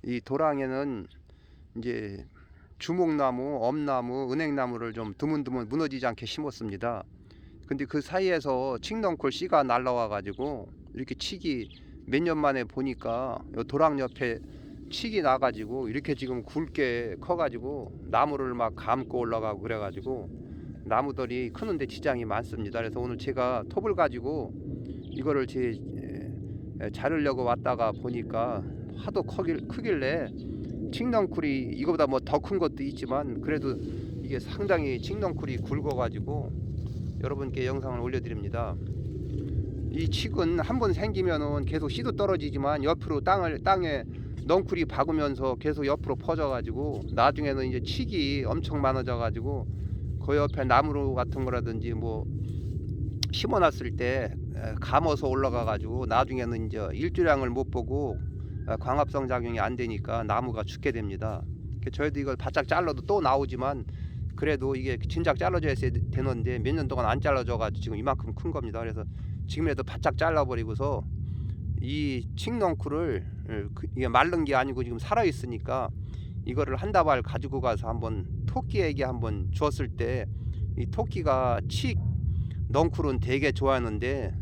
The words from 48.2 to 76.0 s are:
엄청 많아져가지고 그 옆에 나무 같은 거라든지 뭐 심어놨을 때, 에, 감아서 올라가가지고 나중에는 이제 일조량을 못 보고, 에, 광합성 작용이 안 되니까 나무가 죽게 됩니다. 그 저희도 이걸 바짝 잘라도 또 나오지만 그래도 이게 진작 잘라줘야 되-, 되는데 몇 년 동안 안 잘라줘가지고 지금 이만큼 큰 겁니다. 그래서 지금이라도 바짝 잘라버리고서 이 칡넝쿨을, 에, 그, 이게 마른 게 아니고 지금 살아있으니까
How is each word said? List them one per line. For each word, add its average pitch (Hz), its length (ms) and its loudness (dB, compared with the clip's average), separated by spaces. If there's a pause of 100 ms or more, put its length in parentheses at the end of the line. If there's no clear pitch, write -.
엄청 156 360 0
많아져가지고 123 840 0 (580)
그 143 120 4
옆에 143 280 2
나무 139 500 4
같은 127 300 0
거라든지 117 500 0
뭐 110 300 -2 (1080)
심어놨을 151 640 4
때, 127 380 0 (220)
에, 110 240 -4
감아서 147 480 4
올라가가지고 120 800 0
나중에는 120 600 2
이제 104 260 -2
일조량을 139 580 2
못 127 200 -2
보고, 127 480 -2 (500)
에, 110 100 0
광합성 135 500 2
작용이 120 320 0
안 113 160 0
되니까 113 480 -2
나무가 110 400 0
죽게 - 280 -2
됩니다. 107 500 -2 (400)
그 127 80 -2
저희도 143 300 0
이걸 135 160 -2
바짝 143 300 0
잘라도 156 360 2
또 202 180 2
나오지만 131 640 2 (500)
그래도 139 420 2
이게 127 220 -2 (100)
진작 160 300 2
잘라줘야 156 360 2
되-, 131 160 2 (200)
되는데 127 480 0
몇 127 160 2
년 147 140 0
동안 123 180 2
안 120 140 4
잘라줘가지고 120 600 2
지금 113 160 -4
이만큼 123 380 -2
큰 170 160 -4
겁니다. 117 300 -4
그래서 110 240 -4 (420)
지금이라도 147 380 0
바짝 - 320 0
잘라버리고서 131 880 2 (760)
이 139 460 0 (100)
칡넝쿨을, 160 880 0 (220)
에, 107 160 -2 (100)
그, - 120 -6 (100)
이게 127 120 2
마른 156 360 6
게 139 100 2
아니고 131 300 2
지금 120 140 -4
살아있으니까 131 920 0 (560)